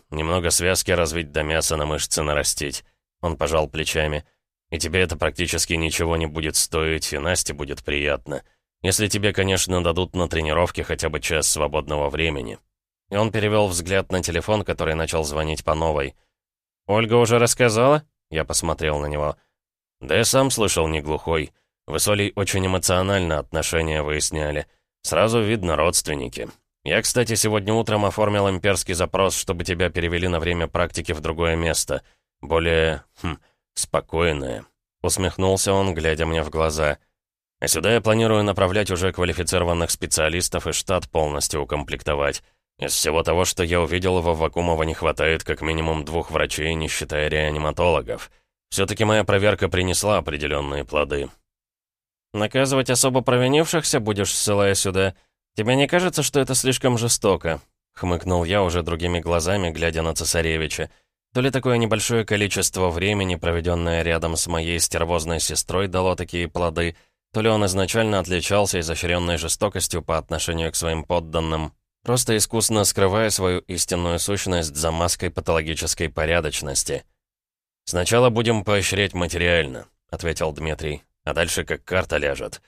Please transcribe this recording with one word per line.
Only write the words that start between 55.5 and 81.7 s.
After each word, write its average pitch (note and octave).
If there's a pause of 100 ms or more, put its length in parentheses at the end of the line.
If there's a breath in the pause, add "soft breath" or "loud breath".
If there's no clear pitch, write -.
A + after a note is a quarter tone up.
Тебе A2
не C#3
кажется, F3
что C#3+
это C3
слишком B2+
жестоко?» F#2 (320)
Хмыкнул F2
я F#2+
уже F2
другими E2+
глазами, E2+
глядя D#2+
на D#2+
цесаревича. D#2+ (420 soft breath)
То B2
ли C3
такое B2+
небольшое A2+
количество G2
времени, F#2
проведенное E2+
рядом E2
с -
моей E2+
стервозной E2
сестрой, F2
дало F#2
такие F2
плоды, E2+ (360 soft breath)
то A2
ли A2+
он A2
изначально G2
отличался F#2
изощренной E2+
жестокостью E2+
по E2
отношению E2
к -
своим D#2+
подданным, D#2+ (300)
просто A#2+
искусно G#2+
скрывая G2+
свою F#2
истинную F2
сущность F2
за D#2+
маской E2+
патологической D#2+
порядочности. D2+ (800)
«Сначала A2+
будем A2+
поощрять G2
материально», — E2+ (220)
ответил D#2+
Дмитрий, D2+ (200)
«а D2+
дальше E2
как D#2